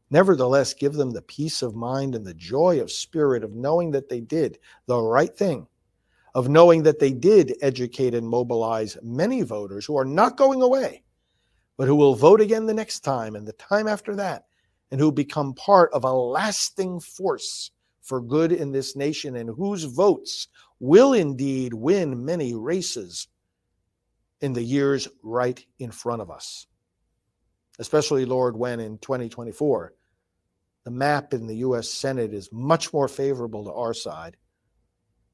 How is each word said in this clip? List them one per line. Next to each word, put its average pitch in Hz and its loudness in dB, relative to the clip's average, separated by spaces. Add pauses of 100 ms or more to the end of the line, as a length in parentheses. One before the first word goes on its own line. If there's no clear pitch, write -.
Nevertheless, 139 4
give 143 -2
them 135 -2
the 110 -12
peace - -8
of 113 -6
mind 131 -6
and 107 -10
the 92 -14
joy 131 0
of 104 -4
spirit 135 -2
of 107 -10
knowing 156 -2
that 135 -4
they 123 -6
did 123 -4 (280)
the 123 0
right 117 2
thing, 180 -2 (680)
of 127 0
knowing 165 8
that 151 4
they 139 4
did 135 4
educate 127 -2
and 117 -2
mobilize 113 -2
many 175 -2
voters 104 -8
who 147 -4
are 135 0
not 196 2
going 269 4
away, 254 0 (720)
but 131 -2
who 143 6
will 143 6
vote 160 8
again 220 0
the 220 -2
next 214 -8
time 113 -4
and 104 -14
the 107 -12
time 214 -4
after 208 -4
that, 190 -6 (460)
and 135 -2
who 156 4
become 139 -4
part 180 6
of 131 0
a 131 2
lasting 131 -2
force - -8 (300)
for 131 -6
good 156 0
in 156 -2
this 135 -4
nation, 143 -6
and 117 -8
whose 175 -6
votes 156 -2 (320)
will 208 8
indeed 135 -2
win 135 -2
many 143 -4
races 117 -8 (1120)
in 139 -4
the 120 -4
years 139 0 (120)
right 123 -4 (140)
in 120 -12
front 117 -8
of 87 -14
us. - -18 (1120)
Especially, 143 0
Lord, 127 0
when 120 -4
in 110 -10
twenty 123 -6
twenty-four, 117 -4 (880)
the 120 -14
map 139 -2
in 117 -4
the 110 -8
U 127 -2
S 113 -6
Senate 123 -4
is 98 -12
much 139 -2
more 139 0
favorable 120 -6
to 87 -12
our 117 -6
side 165 -14 (960)